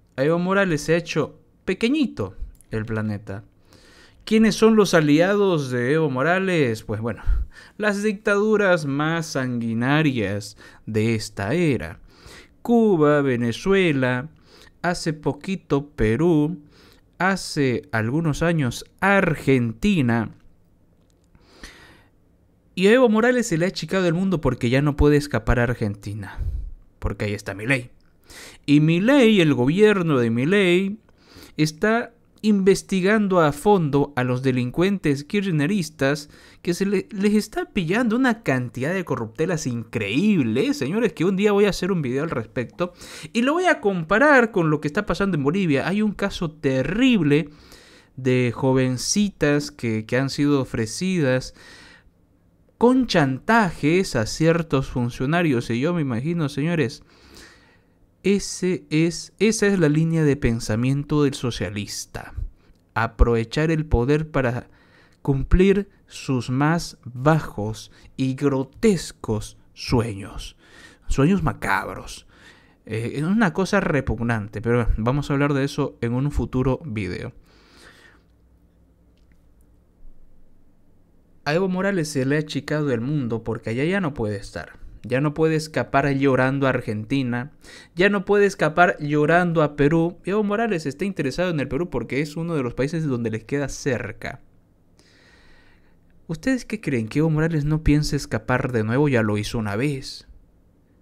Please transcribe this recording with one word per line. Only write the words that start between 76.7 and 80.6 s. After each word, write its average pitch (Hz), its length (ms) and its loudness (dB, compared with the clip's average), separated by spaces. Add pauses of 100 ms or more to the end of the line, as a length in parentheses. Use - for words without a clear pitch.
video. 107 480 -8 (4000)